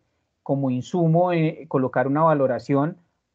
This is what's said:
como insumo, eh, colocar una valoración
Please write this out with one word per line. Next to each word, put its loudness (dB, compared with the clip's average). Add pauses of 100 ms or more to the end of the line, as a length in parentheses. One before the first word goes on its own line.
(420)
como -2
insumo, 0
eh, -2
colocar -2
una 0
valoración 0 (380)